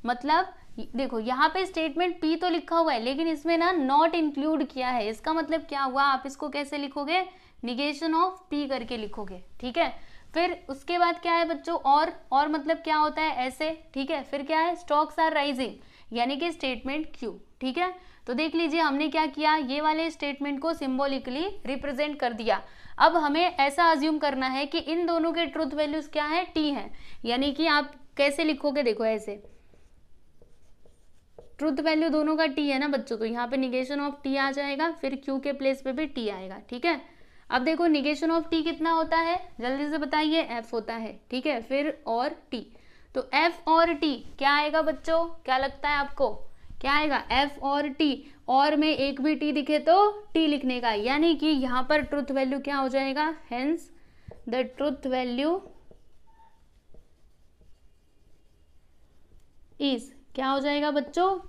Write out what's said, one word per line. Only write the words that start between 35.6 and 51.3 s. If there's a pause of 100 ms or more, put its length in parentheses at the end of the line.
पे
भी
टी
आएगा, (120)
ठीक
है। (500)
अब
देखो
negation
of
टी
कितना
होता
है, (220)
जल्दी
से
बताइए,
एफ
होता
है, (120)
ठीक
है,
फिर
और (140)
टी। (480)
तो
एफ
और
टी (240)
क्या
आएगा
बच्चों, (200)
क्या
लगता
है
आपको, (500)
क्या
आएगा, (160)
एफ
और
टी, (160)
और
में
एक
भी
टी
दिखे
तो (240)
टी
लिखने
का,
यानी